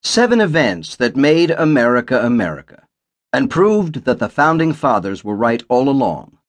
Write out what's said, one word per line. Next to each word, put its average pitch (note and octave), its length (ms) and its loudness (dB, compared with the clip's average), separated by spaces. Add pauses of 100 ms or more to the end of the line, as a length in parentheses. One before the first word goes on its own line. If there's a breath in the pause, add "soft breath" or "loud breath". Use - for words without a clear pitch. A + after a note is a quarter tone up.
Seven A#3 360 2
Events C#3+ 540 0
That B2 220 -2
Made D#3 340 2
America B2 720 0
America F#2+ 640 -4 (460)
and C3 180 0
Proved F#3 540 0
That A#2+ 160 -2
the G#2+ 80 -4
Founding D#3+ 440 0
Fathers G2+ 520 -2
Were G#2 100 -4
Right A#2 340 0
All B2+ 200 0
Along A2+ 500 -4 (100)